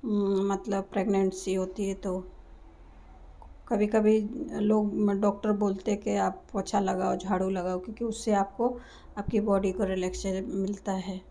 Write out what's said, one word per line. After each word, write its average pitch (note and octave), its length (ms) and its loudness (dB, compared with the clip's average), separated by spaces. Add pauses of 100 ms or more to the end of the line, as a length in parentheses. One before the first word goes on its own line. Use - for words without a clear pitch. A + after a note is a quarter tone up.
उम, G3 460 2
मतलब G3 320 -2
pregnancy F#3+ 680 0
होती F#3+ 340 -2
है G3 60 -2
तो F#3 380 -6 (1400)
कभी-कभी G#3+ 520 4 (400)
लोग, G#3 500 4 (120)
doctor G#3 300 2
बोलते G3+ 400 0
हैं G#3 100 0
कि G3+ 140 -2
आप F#3+ 280 0 (100)
पोंछा G3 260 -2
लगाओ, F#3+ 360 0
झाड़ू F#3+ 340 0
लगाओ, F#3 300 -2
क्योंकि G#3+ 260 -8
उससे A3 280 -2
आपको, G#3+ 440 2 (400)
आपकी G#3 220 0
body G3 320 2
को F#3 120 0
रिलैक्सेशन F#3 680 -2
मिलता G3 400 -2
है। F#3+ 400 -4